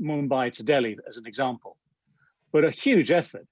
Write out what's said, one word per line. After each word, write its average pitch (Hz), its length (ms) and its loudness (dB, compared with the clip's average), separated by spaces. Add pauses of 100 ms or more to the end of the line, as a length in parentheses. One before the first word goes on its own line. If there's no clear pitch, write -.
Mumbai 139 520 -2
to 113 100 -14
Delhi, 120 340 0 (100)
as 113 100 -14
an 113 100 -16
example. 117 500 -6 (760)
But 151 140 4
a 151 60 2
huge 196 400 2
effort. - 400 -2